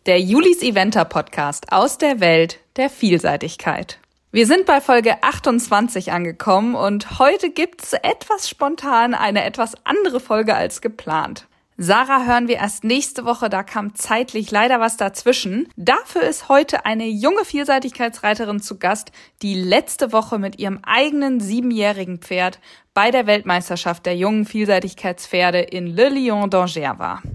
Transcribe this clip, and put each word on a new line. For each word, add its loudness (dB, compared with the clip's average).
der 6
Julis 4
Eventer 2
Podcast -4
aus 2
der 2
Welt 4
der 0
Vielseitigkeit. -2
Wir 4
sind 4
bei 6
Folge 4
achtundzwanzig 0
angekommen 0
und -2
heute 4
gibt's -6
etwas -4
spontan 0
eine 0
etwas -4
andere 0
Folge 0
als -4
geplant. -6
Sarah 2
hören 0
wir 0
erst -6
nächste -2
Woche, -2
da -4
kam -8
zeitlich -4
leider 2
was 0
dazwischen. -2
Dafür 0
ist -2
heute 4
eine -2
junge 0
Vielseitigkeitsreiterin -2
zu -12
Gast, -4
die -4
letzte 0
Woche 0
mit -8
ihrem -6
eigenen 0
siebenjährigen -2
Pferd -4
bei 2
der 2
Weltmeisterschaft -2
der -2
jungen 0
Vielseitigkeitspferde 0
in -6
Le 2
Lion -2
d'Angers 0
war. -8